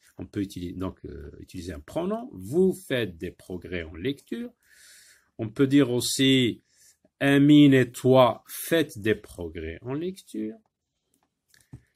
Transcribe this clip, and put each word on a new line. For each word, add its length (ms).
On 80
peut 160
utiliser, 320
donc, 320
euh, 340
utiliser 340
un 60
pronom. 540
Vous 400
faites 440
des 140
progrès 520
en 120
lecture. 560
On 120
peut 160
dire 260
aussi, 680
Amine 540
et 180
toi, 560
faites 520
des 160
progrès 680
en 120
lecture. 600